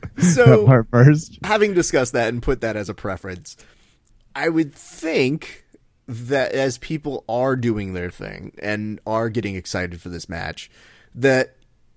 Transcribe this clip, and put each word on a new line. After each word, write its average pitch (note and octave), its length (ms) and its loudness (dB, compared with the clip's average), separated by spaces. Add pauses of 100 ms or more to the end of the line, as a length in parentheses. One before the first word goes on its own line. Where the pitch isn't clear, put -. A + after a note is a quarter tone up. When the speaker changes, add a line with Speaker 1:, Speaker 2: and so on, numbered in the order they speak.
(180)
Speaker 1:
So, F3+ 260 4
Speaker 2:
that - 220 8
part A#2+ 240 6
first. D3 540 6
Speaker 1:
having G#3 300 2
discussed D3 400 0
that A#2 140 2
and A#2+ 140 -6
put C#3 200 -2
that A2 140 -4
as G2+ 120 -6
a F2+ 60 -10
preference, F#2 640 -12 (760)
I D3+ 160 -2
would D#3+ 240 -2
think E3 920 -4 (440)
that B2 440 -2
as C3+ 260 -2
people D3 500 -8
are B2+ 280 0
doing G#2+ 380 -2
their F2+ 160 -6
thing G2+ 420 -14 (100)
and G#2+ 440 -6
are A2+ 220 -2
getting G2+ 280 -6
excited F2+ 440 -8
for - 100 -16
this E2+ 180 -12
match, E2+ 420 -12 (440)
that C3 420 0 (400)